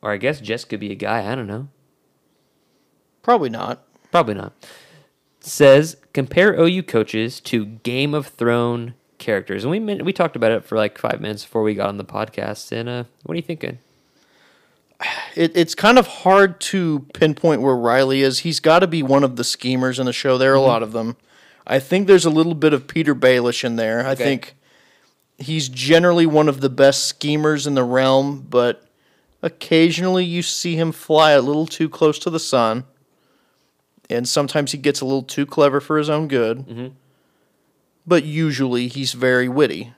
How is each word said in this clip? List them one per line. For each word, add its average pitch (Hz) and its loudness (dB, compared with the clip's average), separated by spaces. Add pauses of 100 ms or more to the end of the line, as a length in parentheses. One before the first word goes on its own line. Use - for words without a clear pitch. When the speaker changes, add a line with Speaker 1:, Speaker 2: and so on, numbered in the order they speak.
Speaker 1:
or 107 -4
I 101 -4
guess 139 -4
Jess 110 -8
could 104 -10
be 98 -10
a - -8
guy. 101 -6
I - -6
don't 123 -10
know. 117 -12 (1500)
Speaker 2:
Probably 202 2
not. 110 -8 (280)
Speaker 1:
Probably 123 0
not. 98 -12 (880)
Says, 147 4 (160)
"Compare 170 0
O 165 6
U 180 0
coaches 113 -4
to 113 -4
Game 123 -4
of 147 -4
Thrones 120 -2 (260)
characters." 101 -6
And 135 -4
we 190 -4
men-, 208 -8
we 190 -4
talked 170 -2
about 113 0
it 110 -4
for, - -6
like, 107 -2
five - -6
minutes 104 -10
before 113 -4
we 107 -2
got 98 -6
on 101 -12
the 101 -12
podcast. 107 -10
And, 117 -8
uh, 123 -10 (200)
what - -12
are - -6
you 170 -8
thinking? 131 -12 (1600)
Speaker 2:
It, 165 -2
it's 170 0
kind 240 4
of 240 4
hard 190 2
to 160 -4
pinpoint 156 0
where 131 2
Riley 131 2
is. 135 0
He's 165 -6
gotta 170 4
be 160 -4
one 135 4
of 127 -2
the 117 -4
schemers 127 -4
in 131 -2
the 123 -4
show. 127 0
There 131 4
are - 4
a 135 6
Speaker 1:
Mm-hmm. 135 4
Speaker 2:
lot 117 2
of 107 -8
them. 113 -6 (500)
I 135 -2
think 185 -2
there's 180 6
a 165 4
little 160 2
bit 151 2
of 135 -2
Peter 151 0
Baelish 123 2
in 117 -4
there. 113 -2
I 135 -2
Speaker 1:
Okay. 135 -4
Speaker 2:
think 135 -2 (840)
he's 143 -6
generally 165 4
one 151 4
of 135 -2
the 135 0
best 135 4
schemers 151 -2
in 143 -2
the 131 2
realm, 135 0
but 120 0 (580)
occasionally 175 0
you 175 -4
see - -6
him 165 -2
fly 156 2
a 143 6
little 151 -2
too 156 -4
close 151 0
to 175 -6
the 160 -4
sun, 120 -2 (1200)
and 120 -4
sometimes 143 -2
he 151 -8
gets 139 -2
a 139 -6
little 135 -2
too 143 -6
clever 143 2
for 156 -4
his 151 -2
own 156 -2
good. 120 0 (100)
Speaker 1:
Mm-hmm. 120 -14 (1200)
Speaker 2:
But 165 2
usually 139 -2
he's 131 -6
very 127 2
witty. 123 -2